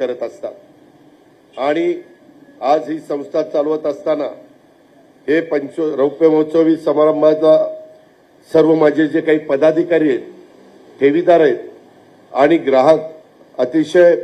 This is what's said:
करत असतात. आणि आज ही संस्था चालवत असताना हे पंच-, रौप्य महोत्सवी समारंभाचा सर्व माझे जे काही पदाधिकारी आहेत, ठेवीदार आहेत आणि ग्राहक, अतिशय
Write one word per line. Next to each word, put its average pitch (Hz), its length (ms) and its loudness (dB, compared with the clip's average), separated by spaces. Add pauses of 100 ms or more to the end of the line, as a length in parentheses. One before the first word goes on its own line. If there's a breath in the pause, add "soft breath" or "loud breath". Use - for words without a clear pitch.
करत 123 220 -6
असतात. 120 300 -12 (1040)
आणि 160 360 -2 (640)
आज 139 300 -2
ही 160 80 -8
संस्था 143 440 -6
चालवत 151 440 -4
असताना 147 400 -4 (1040)
हे 156 120 2
पंच-, 151 560 -6
रौप्य 143 320 0
महोत्सवी 160 480 2
समारंभाचा 156 1040 2 (680)
सर्व 160 220 4
माझे 151 340 2
जे 156 120 -2
काही 156 180 0
पदाधिकारी 156 720 0
आहेत, - 240 -4 (680)
ठेवीदार 165 400 4
आहेत 131 180 2 (720)
आणि 151 240 2
ग्राहक, 139 440 2 (580)
अतिशय 160 640 2